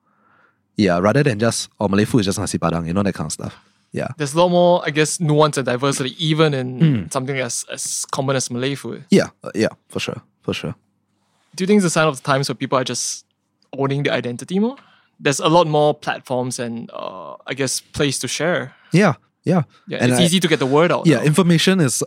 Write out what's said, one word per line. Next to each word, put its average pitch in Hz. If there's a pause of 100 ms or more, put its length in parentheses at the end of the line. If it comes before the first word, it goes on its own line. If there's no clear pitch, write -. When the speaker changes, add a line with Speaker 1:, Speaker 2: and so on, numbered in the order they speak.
(760)
Speaker 1:
Yeah, 90
rather 110
than 120
just, 113 (100)
"Oh, 104
Malay 98
food 120
is 90
just 98
nasi 92
padang," 82
you 85
know, 101
that 95
kind 78
of 78
stuff. - (380)
Yeah. -
Speaker 2:
There's 143
a 160
lot 180
more, 175
I 160
guess, 151
nuance 151
and 131
diversity, 131
even 156
in 127
Speaker 1:
Mm. 123
Speaker 2:
something 135
as, 123
as -
common 135
as 127
Malay 131
food. -
Speaker 1:
Yeah, 180 (140)
uh, -
yeah, 101 (180)
for -
sure, - (220)
for 95
sure. - (800)
Speaker 2:
Do 180
you 185
think 208
it's 185
a 160
sign 156
of 131
the -
times 139
where 131
people 135
are 127
just - (480)
owning 139
their -
identity 123
more? 240 (420)
There's 143
a 180
lot 165
more 151
platforms 127
and, 117
uh, 85 (120)
I 139
guess, 131
place -
to 127
share. 143 (160)
Speaker 1:
Yeah, 175 (320)
yeah. 165 (240)
Speaker 2:
Yeah, -
Speaker 1:
And 123
Speaker 2:
it's 123
Speaker 1:
I -
Speaker 2:
easy 170
to 175
get 151
the 139
word 151
out 139
Speaker 1:
Yeah, 131
Speaker 2:
now. 110
Speaker 1:
information 175
is 139